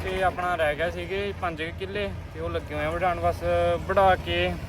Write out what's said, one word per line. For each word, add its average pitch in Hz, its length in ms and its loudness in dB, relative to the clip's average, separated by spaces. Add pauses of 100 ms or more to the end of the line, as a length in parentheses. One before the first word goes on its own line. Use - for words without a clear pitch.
ਤੇ 190 200 0
ਆਪਣਾ 180 320 0
ਰਹਿ 151 200 2
ਗਿਆ 165 140 0
ਸੀਗੇ 185 520 -4
ਪੰਜ 165 220 -4
ਕੁ 165 160 -8
ਕਿੱਲੇ 196 320 -4 (220)
ਤੇ 156 60 -10
ਉਹ 165 100 -4
ਲੱਗੇ 165 260 -6
ਹੋਏ 151 100 -2
ਆ 151 40 0
ਵਢਾਉਣ। 170 300 0
ਬਸ 170 160 2 (520)
ਵਢਾ 190 280 8
ਕੇ 175 380 0 (160)